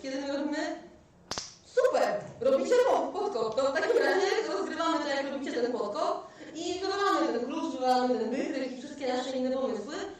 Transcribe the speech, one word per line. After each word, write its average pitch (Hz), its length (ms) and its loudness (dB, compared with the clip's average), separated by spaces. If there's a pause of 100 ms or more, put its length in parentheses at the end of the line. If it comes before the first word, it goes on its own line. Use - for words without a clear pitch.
kiedy 269 180 -6
my 277 120 -4
robimy 302 440 -2 (880)
super, - 540 2 (200)
robicie 269 340 4 (160)
pod-, 370 300 2
podkop, 233 360 -2
to 269 160 2
w - 20 0
takim 359 280 4
razie 302 240 4 (220)
rozgrywamy 320 560 0
to, 285 40 -2
jak 269 240 -2
robicie 277 200 -6
ten 240 200 0
podkop 240 540 -2 (280)
i 359 260 -4
wywalamy 381 580 2
ten 247 80 -4
klucz, 294 280 -4
wywalamy 254 440 4
ten 220 120 -2
wytrych 269 420 -2
i - 100 -10
wszystkie 277 320 -4
nasze 254 160 -2
inne 254 260 0
pomysły. 220 380 -4 (260)